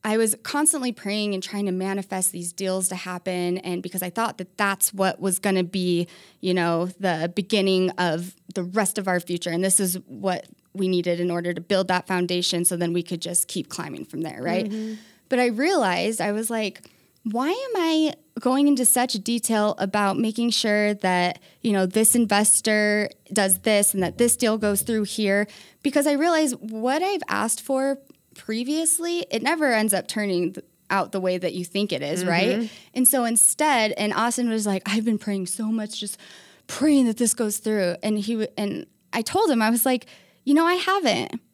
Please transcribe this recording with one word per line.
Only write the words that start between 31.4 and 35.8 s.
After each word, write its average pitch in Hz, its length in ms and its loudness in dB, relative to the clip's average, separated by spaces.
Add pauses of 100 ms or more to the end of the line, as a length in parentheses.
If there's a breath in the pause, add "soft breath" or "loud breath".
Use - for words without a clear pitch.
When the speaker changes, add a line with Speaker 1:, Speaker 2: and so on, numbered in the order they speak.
Speaker 1:
you 175 140 -6
think 202 260 -2
it 135 80 -2
is, 160 240 -2
right? 180 360 2
Speaker 2:
Mm-hmm. 226 60 -2 (280 loud breath)
Speaker 1:
And 254 120 2
so 254 200 4
instead, 233 720 2
and 208 160 0
Austin 240 340 0
was 220 180 0
like, 190 200 0
"I've 214 180 0
been 220 140 2
praying 196 300 -2
so 220 180 -4
much, 220 340 -4